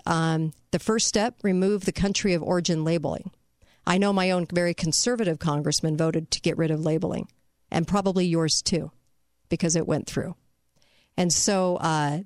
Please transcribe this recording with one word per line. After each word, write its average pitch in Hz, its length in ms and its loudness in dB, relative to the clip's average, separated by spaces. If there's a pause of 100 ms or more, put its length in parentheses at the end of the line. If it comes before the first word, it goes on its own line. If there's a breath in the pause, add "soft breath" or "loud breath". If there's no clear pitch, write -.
Um, 160 480 0 (180)
the 175 80 0
first 220 280 0
step, 220 360 0
remove 190 400 2
the 190 80 0
country 196 420 0
of 165 80 0
origin 170 440 0
labeling. 165 460 -2 (540 soft breath)
I 180 120 4
know 202 160 2
my 185 180 2
own 180 200 0
very 175 220 2
conservative 180 640 0
congressman 151 580 0
voted 160 340 0
to - 100 -4
get - 160 0
rid 160 120 0
of 156 120 0
labeling, 156 460 -2 (440)
and 165 160 0
probably 190 380 0
yours 165 360 2
too, 151 300 -2 (560)
because 170 280 0
it 160 120 0
went - 180 -2
through. - 300 -6 (800 soft breath)
And 180 160 2
so, 185 440 2
uh, 151 480 0